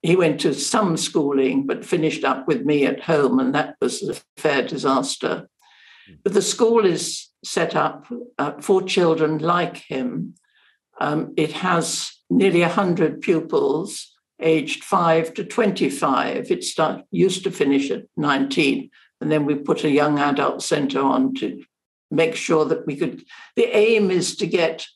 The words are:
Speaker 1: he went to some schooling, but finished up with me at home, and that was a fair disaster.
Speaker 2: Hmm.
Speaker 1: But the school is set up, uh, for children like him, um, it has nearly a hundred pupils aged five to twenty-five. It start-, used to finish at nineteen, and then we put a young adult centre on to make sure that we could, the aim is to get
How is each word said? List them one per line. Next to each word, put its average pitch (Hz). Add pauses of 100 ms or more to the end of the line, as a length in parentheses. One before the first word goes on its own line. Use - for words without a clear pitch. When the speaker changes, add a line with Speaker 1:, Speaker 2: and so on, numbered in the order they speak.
Speaker 1:
he 175
went 160
to 151
some 190
schooling, 139
but -
finished 156
up -
with 135
me 147
at -
home, 139
and 131
that -
was -
a 170 (200)
fair 139
disaster. - (580)
Speaker 2:
Hmm. 160
Speaker 1:
But 196
the 202
school 226
is - (160)
set 165
up, - (300)
uh, 143
for 190
children 160
like 170
him, - (640)
um, 151
it 151
has 170 (180)
nearly 175
a 170
hundred 175
pupils 160 (280)
aged 160
five 165
to 208
twenty-five. -
It 175
start-, -
used 185
to 180
finish 139
at 117 (140)
nineteen, 139 (320)
and 151
then 151
we 147
put -
a 156
young 147
adult 139
centre 139
on 135
to - (480)
make 160
sure 156
that -
we 143
could, 139 (320)
the 226
aim 208
is 180
to 202
get 170 (100)